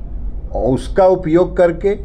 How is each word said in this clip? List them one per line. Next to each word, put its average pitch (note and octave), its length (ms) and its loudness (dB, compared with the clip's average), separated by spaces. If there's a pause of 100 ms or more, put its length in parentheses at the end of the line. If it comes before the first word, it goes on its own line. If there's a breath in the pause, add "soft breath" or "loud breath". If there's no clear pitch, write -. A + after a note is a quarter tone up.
(560)
उसका C3 500 0
उपयोग F3 520 2
करके F#3 460 0